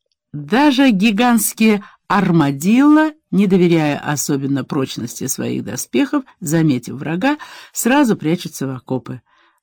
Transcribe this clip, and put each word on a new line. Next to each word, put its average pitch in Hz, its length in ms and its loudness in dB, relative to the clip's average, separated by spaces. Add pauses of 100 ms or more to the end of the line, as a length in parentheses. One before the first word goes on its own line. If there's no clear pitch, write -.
(340)
Даже 254 560 2
гигантские 220 920 2 (280)
армадилло, 190 1040 2 (200)
не 196 160 2
доверяя 170 520 2
особенно 139 640 -4
прочности - 600 -6
своих 123 360 -6
доспехов, 269 600 -4 (160)
заметив 147 540 0
врага, 170 420 -4 (340)
сразу 247 460 0
прячутся 156 500 -4
в 135 40 -8
окопы. 127 500 -8 (420)